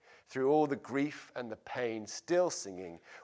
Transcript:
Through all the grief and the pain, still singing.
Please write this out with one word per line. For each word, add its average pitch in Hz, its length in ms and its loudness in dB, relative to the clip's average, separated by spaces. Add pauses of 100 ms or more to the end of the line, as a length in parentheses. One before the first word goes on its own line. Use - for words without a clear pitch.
(280)
Through 131 240 2
all 151 160 6
the 139 80 0
grief 139 600 -4
and 120 160 -6
the 107 60 -6
pain, 113 500 -4
still 175 420 2
singing. 90 500 -8 (240)